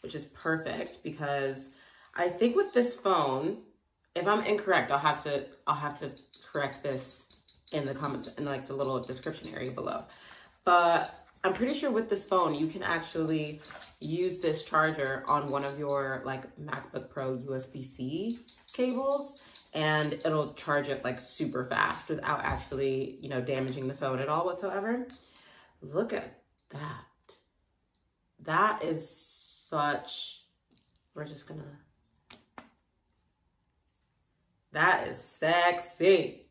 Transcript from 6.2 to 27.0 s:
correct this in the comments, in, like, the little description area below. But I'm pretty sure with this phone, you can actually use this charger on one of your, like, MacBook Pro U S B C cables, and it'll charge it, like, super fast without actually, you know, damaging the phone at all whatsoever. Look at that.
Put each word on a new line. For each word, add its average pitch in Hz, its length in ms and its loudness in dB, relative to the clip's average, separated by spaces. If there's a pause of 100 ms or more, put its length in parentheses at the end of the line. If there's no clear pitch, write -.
correct 139 320 -2
this 131 400 -4 (500)
in 147 120 0
the 135 100 -2
comments, 135 340 -4 (100)
in, 147 80 -4
like, 135 200 -4
the 139 80 -8
little 131 240 0
description 131 560 -6
area - 160 -2
below. - 340 -4 (600)
But 170 500 8 (300)
I'm 190 100 4
pretty 247 180 2
sure 294 180 0
with 226 200 2
this 196 140 2
phone, 170 300 4
you 151 120 2
can 165 160 -6
actually 156 800 0 (380)
use 175 400 0
this 156 240 0
charger 156 600 2
on 147 220 2
one 139 160 0
of 139 140 -4
your, 139 480 -2
like, 131 180 -6 (140)
MacBook 147 500 -8
Pro 131 260 -4
U 135 200 -6
S 131 100 -4
B - 180 -12
C 165 580 -4 (340)
cables, 269 680 0 (320)
and 151 420 2
it'll 151 400 0
charge 143 340 0
it, 135 160 -4
like, 120 160 -4
super - 440 -4
fast - 440 0
without 139 340 -2
actually, 135 800 -2
you 139 80 -10
know, 131 120 -2
damaging 131 460 -2
the 135 80 -4
phone 131 240 -2
at 139 100 -2
all 160 160 2
whatsoever. 196 640 -2 (720)
Look 165 320 -2
at - 300 -8 (280)
that. 151 340 -10 (1400)